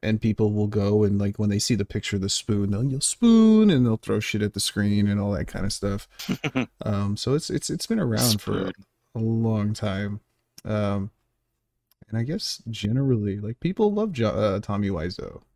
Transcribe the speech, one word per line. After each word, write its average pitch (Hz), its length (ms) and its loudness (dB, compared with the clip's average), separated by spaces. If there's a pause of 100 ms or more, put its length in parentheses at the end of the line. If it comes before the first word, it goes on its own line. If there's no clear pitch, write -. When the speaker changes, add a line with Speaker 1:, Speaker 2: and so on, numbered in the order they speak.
Speaker 1:
and 110 180 0
people 110 320 2
will 104 160 0
go 104 380 2
and, 101 120 2
like, 101 220 -2
when 104 100 2
they 101 100 2
see - 160 0
the 98 100 0
picture - 320 -4
of 95 40 0
the 95 80 -2
spoon, 101 420 -2
they'll 101 120 -2
yell, 135 160 -2
"Spoon," 220 680 6
and 131 160 6
they'll 113 100 2
throw 107 240 -2
shit 107 220 -2
at 104 120 -2
the 101 60 -6
screen 104 480 2
and 101 100 2
all 101 140 0
that 73 160 -4
kinda 92 220 -6
stuff. 101 400 -6 (180)
Speaker 2:
<laughs> - 420 -4 (160)
Speaker 1:
Um, 101 300 -2
so 123 180 -2
it's, 156 160 -4
it's, - 200 -4
it's 151 180 -6
been 226 120 0
around 117 420 0
for 107 100 -6
Speaker 2:
Spoon. 95 200 -4 (440)
Speaker 1:
a 120 40 -8
long 113 540 0
time. 101 460 -4 (460)
Um, 101 460 -2 (1000)
and 110 80 -4
I 117 60 0
guess 160 460 -6
generally, 110 680 0
like, 104 220 -10
people 208 320 2
love 214 180 -2
Jo-, 117 160 0
uh, 101 320 0
Tommy 101 300 -2
Wiseau. 87 540 -6 (120)